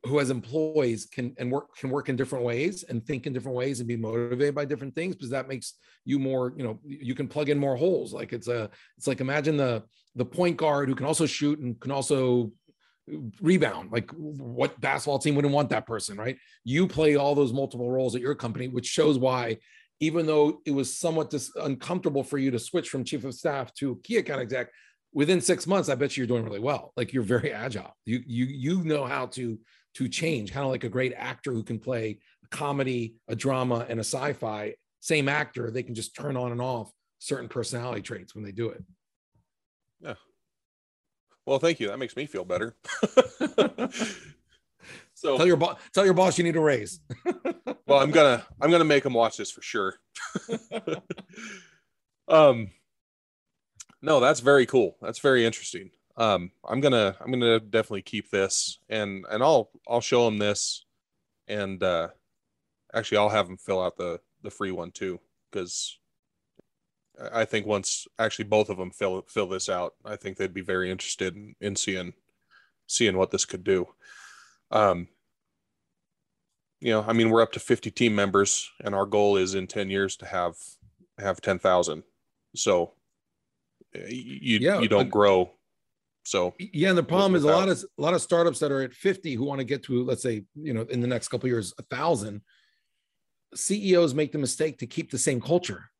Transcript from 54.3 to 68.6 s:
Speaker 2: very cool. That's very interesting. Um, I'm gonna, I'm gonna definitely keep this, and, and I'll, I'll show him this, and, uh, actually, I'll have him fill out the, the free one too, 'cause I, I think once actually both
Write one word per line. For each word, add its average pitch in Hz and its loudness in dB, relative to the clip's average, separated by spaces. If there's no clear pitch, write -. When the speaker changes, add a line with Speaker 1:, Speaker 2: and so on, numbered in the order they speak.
Speaker 2:
very 131 8
cool. 110 4
That's - -8
very 127 6
interesting. 104 -6
Um, 95 2
I'm 123 -2
gonna, 113 4
I'm 123 -8
gonna 117 4
definitely 107 -2
keep - -8
this, - 0
and, 101 -4
and 107 0
I'll, 139 4
I'll 120 2
show 120 4
him 107 0
this, - -2
and, 98 -4
uh, 85 0
actually, 107 0
I'll 104 4
have 104 2
him 92 -14
fill 95 -2
out 90 -4
the, 85 -6
the 104 -12
free 98 -6
one 90 -8
too, 92 -8
'cause - -8
I, 113 -2
I - 4
think 107 -2
once 101 -2
actually 110 -2
both 107 4